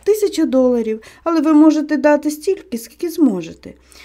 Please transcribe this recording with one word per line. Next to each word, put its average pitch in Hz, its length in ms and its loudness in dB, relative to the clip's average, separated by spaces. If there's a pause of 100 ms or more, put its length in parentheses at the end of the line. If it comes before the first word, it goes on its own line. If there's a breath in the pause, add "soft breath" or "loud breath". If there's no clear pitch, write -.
тисяча 403 420 0
доларів, 240 560 0 (220 loud breath)
але 330 180 0
ви 311 120 2
можете 302 440 2
дати 294 340 0
стільки, 339 460 -6
скільки - 320 -12
зможете. 202 640 -4 (320 soft breath)